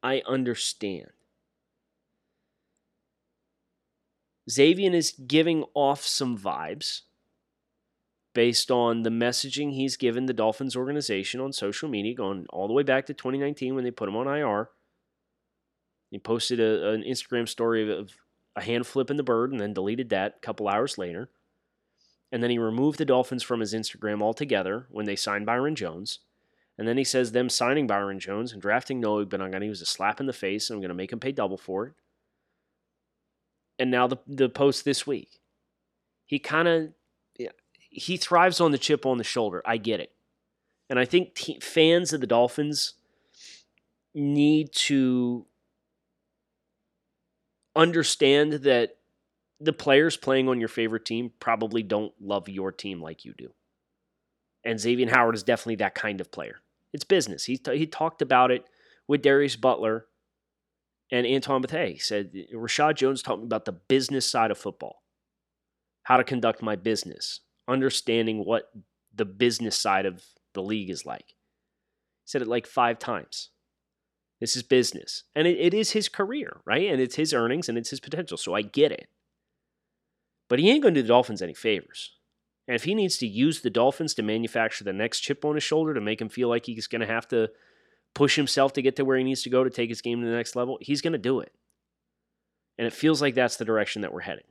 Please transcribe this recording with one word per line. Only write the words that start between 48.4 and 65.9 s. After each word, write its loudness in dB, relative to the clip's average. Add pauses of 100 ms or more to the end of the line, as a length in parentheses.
that 2 (640)
the 0
players 4
playing 2
on 2
your -2
favorite -2
team -6 (100)
probably 0
don't -2
love -4
your -6
team -12
like -14
you -18
do. -18 (1120)
And -4
Xavier 2
Howard 6
is -6
definitely 0
that -2
kind -4
of -12
player. -12 (340)
It's -10
business. 0
He -4
t-, -4
he 0
talked -4
about 6
it 0 (420)
with 2
Darius 4
Butler 0 (1040)
and 2
Antoine 2
Bethea. -4
He -10
said, -4 (220)
"Rashad 2
Jones 2
taught -4
me -10
about -4
the -6
business 0
side 2
of -2
football, -12 (1000)